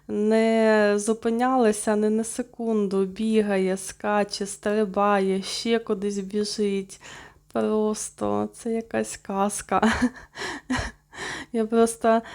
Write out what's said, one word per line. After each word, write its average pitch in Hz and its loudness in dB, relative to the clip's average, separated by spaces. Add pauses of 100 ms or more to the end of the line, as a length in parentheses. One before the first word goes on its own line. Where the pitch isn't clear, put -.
не 220 4
зупинялася 226 2
ні 214 2
на 220 0
секунду. 214 -2
Бігає, 202 0
скаче, 202 -4
стрибає, 202 0
ще 233 -2
кудись 202 -2
біжить. 202 -4 (520)
Просто 214 -2
це - -6
якась 220 -4
казка. 202 0 (800)
<laughs> - -8
Я 220 0
просто 226 4 (120)